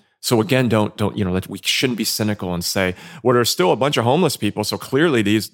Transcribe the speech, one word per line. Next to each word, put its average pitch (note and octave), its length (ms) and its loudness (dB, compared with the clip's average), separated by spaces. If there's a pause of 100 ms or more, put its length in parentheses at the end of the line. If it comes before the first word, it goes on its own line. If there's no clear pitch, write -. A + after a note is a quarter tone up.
(220)
So A#2+ 180 2
again, B2+ 280 2
don't, G#2+ 300 2
don't, G#2 180 -2
you G#2 80 -2
know, F2+ 80 -2
let, F#2 160 -2
we G2 160 -12
shouldn't B2+ 320 0
be G#2+ 80 -4
cynical G#2 480 -4
and F2 100 -4
say, F#2 320 -2 (280)
"Well, B2+ 100 4
there's A#2+ 160 4
still F3+ 240 2
a C3+ 40 2
bunch C3+ 200 0
of A#2 80 2
homeless D3 320 2
people, G#2 280 -4
so G#2 120 -4
clearly C3+ 460 0
these G#2 320 0